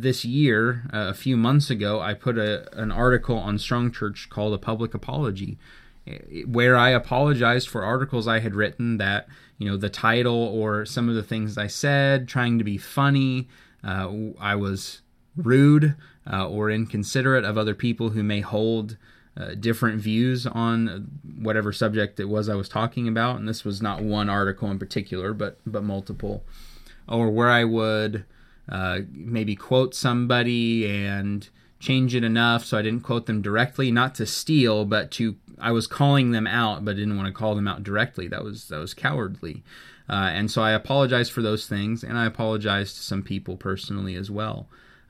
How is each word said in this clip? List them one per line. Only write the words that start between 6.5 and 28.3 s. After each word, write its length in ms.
I 140
apologized 800
for 160
articles 440
I 100
had 160
written 440
that, 280
you 100
know, 80
the 140
title 440
or 520
some 220
of 80
the 80
things 340
I 80
said, 640
trying 300
to 60
be 140
funny, 680
uh, 220
w-, 340
I 160
was 480
rude, 600
uh, 160
or 220
inconsiderate 760
of 140
other 160
people 360
who 120
may 180
hold, 560
uh, 180
different 460
views 460
on 640
whatever 320
subject 480
it 80
was 200
I 60
was 140
talking 400
about. 300
And 100
this 160
was 180
not 200
one 260
article 420
in 80
particular, 540
but, 340
but 160
multiple. 640
Or 220
where 200
I 140
would, 600